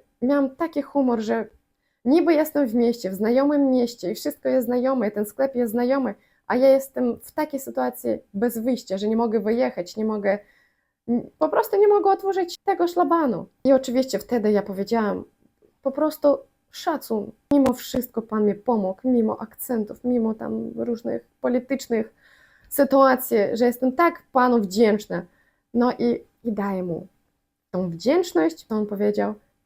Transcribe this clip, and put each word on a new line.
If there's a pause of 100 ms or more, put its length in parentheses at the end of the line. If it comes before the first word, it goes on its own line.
(220)
miałam
taki
humor,
że (580)
niby
jestem
w
mieście,
w
znajomym
mieście
i
wszystko
jest
znajome,
i
ten
sklep
jest
znajomy, (320)
a
ja
jestem
w
takiej
sytuacji (240)
bez
wyjścia,
że
nie
mogę
wyjechać,
nie
mogę, (1000)
po
prostu
nie
mogę
otworzyć
tego
szlabanu. (180)
I
oczywiście
wtedy
ja
powiedziałam: (580)
Po
prostu (380)
Szacun. (220)
Mimo
wszystko
pan
mi
pomógł,
mimo
akcentów,
mimo
tam
różnych (140)
politycznych (560)
sytuacji, (160)
że
jestem
tak
panu
wdzięczna. (480)
No
i, (200)
i
daję
mu (640)
tą
wdzięczność,
to
on
powiedział: (320)